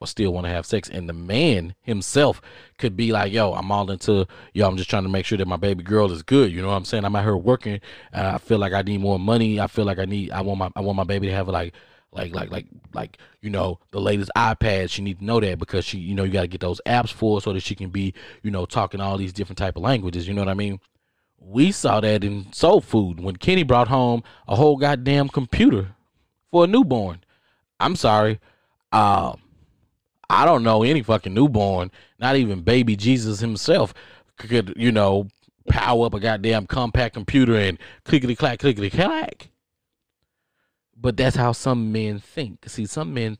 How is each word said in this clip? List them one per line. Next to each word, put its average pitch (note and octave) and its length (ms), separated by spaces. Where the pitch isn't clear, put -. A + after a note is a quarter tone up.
still G2 280
wanna F2 160
have F2 180
sex, G2+ 220
and F2 200
the E2+ 40
man F#2 680
himself A#2 600
could G#2 180
be A2+ 160
like, G2+ 200
"Yo, G#2+ 200
I'm F#2 180
all G2+ 200
into, G2 360
yo, G2+ 120
I'm F#2+ 100
just F#2 140
trying G2 140
to F#2+ 40
make F#2+ 180
sure G#2+ 120
that F#2+ 80
my F2+ 100
baby F2+ 280
girl G#2 260
is E2 120
good." C3 280
You E2+ 120
know F#2+ 60
what G2+ 60
I'm F#2 100
saying? G#2+ 200
I'm G2+ 100
out G2+ 80
here G#2 140
working, G2+ 440
and F#2 140
I F#2+ 120
feel A2 200
like G2 140
I G2 100
need G2+ 180
more G2 200
money. A2 400
I G2 80
feel G#2+ 160
like G2 140
I F#2+ 80
need, G2 260
I F#2+ 80
want G2 180
my, F2+ 160
I - 60
want G2 160
my F#2+ 80
baby G2 240
to F#2 60
have, F#2+ 140
like, F2 260
like, F2 240
like, G2+ 160
like, F2+ 160
like, - 240
you G#2 80
know, F#2 280
the G2+ 80
latest G2+ 340
iPad. A2 560
She G2+ 120
need G2 160
to G2+ 60
know A2+ 160
that, F#2 180
because F2 260
she, - 140
you F#2 160
know, G2 100
you F#2+ 80
gotta F#2 160
get F#2 140
those F2+ 240
apps A#2+ 260
for G#2+ 240
her G2+ 60
so G#2 100
that F#2+ 100
she - 120
can F#2+ 160
be, F#2+ 240
you G#2+ 80
know, F#2 140
talking G2 360
all G2 180
these F#2+ 160
different F#2+ 240
type F#2+ 180
of E2+ 60
languages. F#2 440
You G2 80
know G2+ 60
what F#2+ 80
I F#2+ 60
mean? G2+ 260
We B2 320
saw A2+ 300
that G#2+ 240
in G2+ 280
Soul F3 280
Food F2+ 400
when F2+ 160
Kenny F3+ 260
brought B2 260
home A#2+ 360
a - 80
whole D3 200
goddamn C#3 520
computer B2 680
for E3+ 140
a - 20
newborn. B2+ 540
I'm D3 160
sorry. G#2+ 460
Um, G2 520
I G#2+ 160
don't C#3+ 180
know A2 180
any C3+ 200
fucking G2+ 320
newborn, G2+ 560
not C3 180
even G2+ 260
baby A2+ 340
Jesus A2 440
himself, A#2 520
could, A2 380
you A#2 140
know, G2+ 380
power A#2 380
up G#2 80
a G#2 60
goddamn A2 460
compact A#2+ 480
computer A#2 400
and G2 240
clickety B2+ 300
clack, B2 260
clickety G#2 280
clack. - 640
But A#2 160
that's B2+ 200
how A#2+ 160
some A#2 400
men G#2+ 260
think. - 480
See, A#2 200
some D#3 280
men A2+ 260